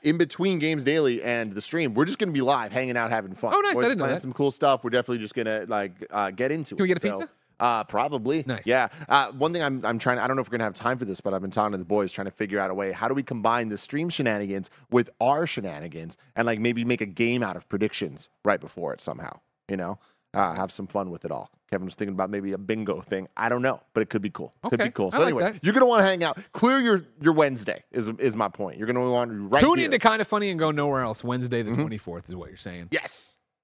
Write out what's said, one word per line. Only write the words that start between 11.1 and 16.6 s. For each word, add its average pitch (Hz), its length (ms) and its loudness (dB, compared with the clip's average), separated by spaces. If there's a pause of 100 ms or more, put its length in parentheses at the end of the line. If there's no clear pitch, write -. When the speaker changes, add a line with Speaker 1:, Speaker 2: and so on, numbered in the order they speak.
Speaker 1:
but 98 140 -2
I've 95 80 -2
been 98 80 -6
talking 107 220 2
to 98 60 -4
the 92 60 -6
boys, 98 280 0
trying 95 140 -8
to 95 40 -8
figure 101 300 -4
out 95 100 0
a 92 40 -4
way. 95 180 -2
How 107 160 -2
do 127 60 0
we 139 100 -2
combine 113 460 0
the 101 80 -6
stream 156 300 -4
shenanigans 101 640 -2 (200)
with 120 200 4 (100)
our 143 280 2
shenanigans 82 680 -8 (200)
and, 117 100 2
like, 113 140 0